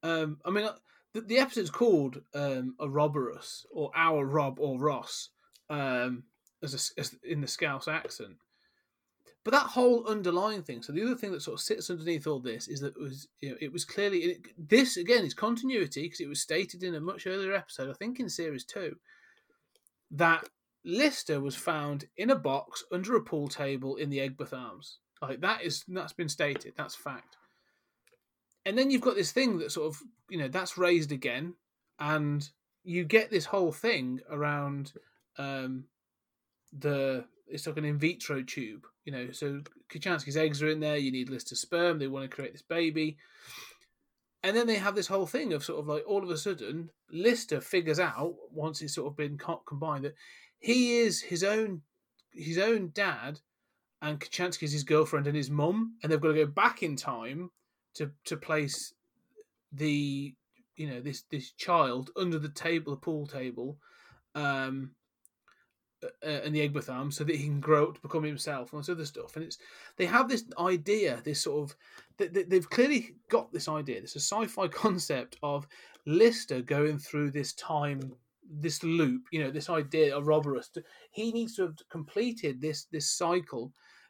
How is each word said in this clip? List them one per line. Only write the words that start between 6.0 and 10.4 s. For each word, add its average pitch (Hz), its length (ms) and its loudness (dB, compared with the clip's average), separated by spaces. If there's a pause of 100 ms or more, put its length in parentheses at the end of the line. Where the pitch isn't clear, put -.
as 143 120 -6
a 120 40 -6
s-, - 200 -4
as - 260 -6
in 151 180 -4
the 135 60 -4
Scouse 143 400 -4
accent. 131 480 -6 (1080)
But 220 80 0
that 269 160 6
whole 240 400 6
underlying 196 560 2